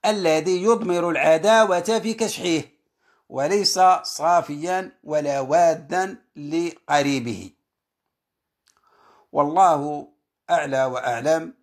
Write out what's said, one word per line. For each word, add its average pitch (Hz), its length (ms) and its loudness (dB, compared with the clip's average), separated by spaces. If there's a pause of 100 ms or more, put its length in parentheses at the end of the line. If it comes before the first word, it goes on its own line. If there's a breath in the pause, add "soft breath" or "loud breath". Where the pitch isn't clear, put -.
الذي 180 580 0
يضمر 180 460 0
العداوة 180 880 2
في 220 140 -4
كشحه 180 540 -4 (640)
وليس 190 500 -2 (240)
صافيا 170 880 -2 (120)
ولا 147 360 -2
وادا 165 800 0 (180)
لقريبه. 143 1160 -4 (1800 soft breath)
والله 147 760 0 (420)
أعلى 139 360 0
وأعلم 131 760 -2